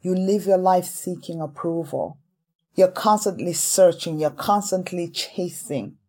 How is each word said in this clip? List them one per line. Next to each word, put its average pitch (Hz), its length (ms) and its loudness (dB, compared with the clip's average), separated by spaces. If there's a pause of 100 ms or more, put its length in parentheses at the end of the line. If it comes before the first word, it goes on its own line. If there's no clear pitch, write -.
You 185 140 -2
live 190 320 0
your 190 120 4
life 185 280 4
seeking 170 540 -8
approval. 156 760 -6 (560)
You're 185 140 6
constantly 196 640 0
searching. 170 680 2
You're 151 120 0
constantly 185 800 -2
chasing. - 880 -8 (100)